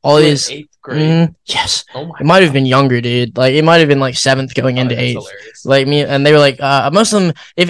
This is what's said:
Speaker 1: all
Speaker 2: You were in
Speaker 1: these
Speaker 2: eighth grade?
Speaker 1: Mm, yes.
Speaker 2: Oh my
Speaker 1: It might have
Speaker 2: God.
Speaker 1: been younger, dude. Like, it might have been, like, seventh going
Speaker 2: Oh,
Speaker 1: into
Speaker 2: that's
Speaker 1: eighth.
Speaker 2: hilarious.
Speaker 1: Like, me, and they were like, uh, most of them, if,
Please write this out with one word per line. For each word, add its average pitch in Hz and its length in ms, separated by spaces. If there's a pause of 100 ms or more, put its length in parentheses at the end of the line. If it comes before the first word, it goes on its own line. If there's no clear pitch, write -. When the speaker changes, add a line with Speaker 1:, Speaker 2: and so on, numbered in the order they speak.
Speaker 1:
all 147 180
Speaker 2:
You 156 40
were 151 40
in 151 40
Speaker 1:
these 139 180
Speaker 2:
eighth 147 320
grade? 139 200
Speaker 1:
Mm, 165 420
yes. - 400 (100)
Speaker 2:
Oh 135 120
my 165 160
Speaker 1:
It 139 40
might 185 180
have 156 80
Speaker 2:
God. - 20
Speaker 1:
been 135 120
younger, 127 360
dude. 120 340
Like, 131 180
it 156 120
might 165 140
have 156 100
been, 139 100
like, 131 160
seventh 131 380
going 127 260
Speaker 2:
Oh, 127 40
Speaker 1:
into 120 120
Speaker 2:
that's 123 80
Speaker 1:
eighth. 120 140
Speaker 2:
hilarious. - 480
Speaker 1:
Like, 135 200
me, 143 200
and 139 200
they 147 60
were 151 80
like, 139 220
uh, 135 320
most 214 180
of 208 100
them, 170 120 (240)
if, 175 120